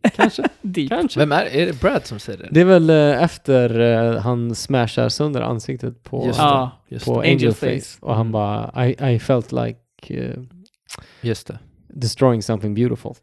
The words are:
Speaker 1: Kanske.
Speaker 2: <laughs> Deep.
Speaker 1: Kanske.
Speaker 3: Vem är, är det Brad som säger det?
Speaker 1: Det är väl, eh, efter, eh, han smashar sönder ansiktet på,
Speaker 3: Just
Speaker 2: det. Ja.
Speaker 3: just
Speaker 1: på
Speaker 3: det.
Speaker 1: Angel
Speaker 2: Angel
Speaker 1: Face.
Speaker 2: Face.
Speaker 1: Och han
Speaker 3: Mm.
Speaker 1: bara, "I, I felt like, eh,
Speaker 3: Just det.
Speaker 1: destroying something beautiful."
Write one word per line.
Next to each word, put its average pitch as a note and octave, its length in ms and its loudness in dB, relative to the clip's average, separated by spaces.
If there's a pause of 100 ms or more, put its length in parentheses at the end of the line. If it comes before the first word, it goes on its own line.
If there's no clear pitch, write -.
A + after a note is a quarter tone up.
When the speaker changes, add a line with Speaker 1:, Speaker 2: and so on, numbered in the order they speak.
(160)
Speaker 1:
Kanske. - 280 0 (100)
Speaker 2:
<laughs> - 80 -20
Deep. F3+ 280 -4
Speaker 1:
Kanske. D#4 300 -2
Speaker 3:
Vem D3+ 120 2
är, E3 140 0
är D3+ 200 0
det D3 160 -6
Brad G#3 240 0
som G#2 140 -12
säger G2 200 -12
det? F2 120 -16
Speaker 1:
Det D#3 100 6
är F3+ 40 8
väl, F3 240 6
eh, D3 340 6
efter, B2 560 2
eh, A#2 420 2
han A#2 340 -2
smashar A#2+ 540 -2
sönder C#3+ 320 -2
ansiktet A#2+ 640 -8
på, B2 220 -6
Speaker 3:
Just A#2+ 140 -2
Speaker 2:
det. D3+ 60 2
Ja. C3 260 2 (160)
Speaker 3:
just A#2+ 180 -12
Speaker 1:
på A#2+ 160 0
Speaker 3:
det. D#3 100 0
Speaker 1:
Angel - 20 6 (160)
Speaker 2:
Angel A2 40 2
Speaker 1:
Face. - 260 -4
Speaker 2:
Face. - 260 -18
Speaker 1:
Och - 100 -4
han A2 60 0
Speaker 3:
Mm. A2+ 100 -4
Speaker 1:
bara, A2 560 -2
"I, B2+ 280 0
I A2 40 -2
felt B2 320 -2
like, A#2 280 -6 (280)
eh, B2 320 -10 (840)
Speaker 3:
Just A2+ 260 -6
det. - 120 -14 (280)
Speaker 1:
destroying A#2+ 560 0
something G#2+ 320 -4
beautiful." A#2+ 480 -4